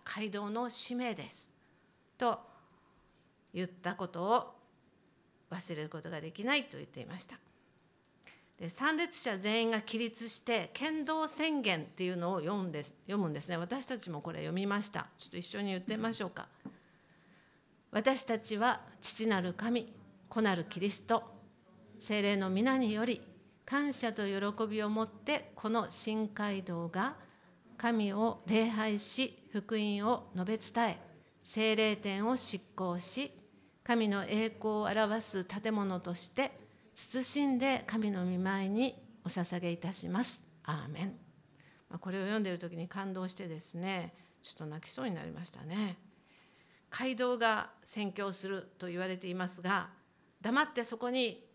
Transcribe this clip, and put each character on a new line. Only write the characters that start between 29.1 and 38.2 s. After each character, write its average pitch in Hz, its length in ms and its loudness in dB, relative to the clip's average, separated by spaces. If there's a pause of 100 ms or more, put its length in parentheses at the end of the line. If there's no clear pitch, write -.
福 208 240 -2
音 208 320 2
を 240 260 2
述 180 120 0
べ 220 120 0
伝 226 340 2
え、 - 60 -6 (460)
聖 220 320 2
霊 214 220 4
典 202 320 0
を 254 80 4
執 202 220 -2 (160)
行 180 240 0
し、 269 320 -4 (520)
神 233 240 6
の 202 160 2
栄 220 320 2
光 214 200 0
を 214 80 2
表 214 360 2
す 190 240 -2
建 208 320 -2
物 190 240 2
と 175 140 -4
し - 160 -4
て、 - 360 -2 (300)
慎 262 600 0
ん 240 40 2
で 269 260 2
神 214 240 0
の 185 140 0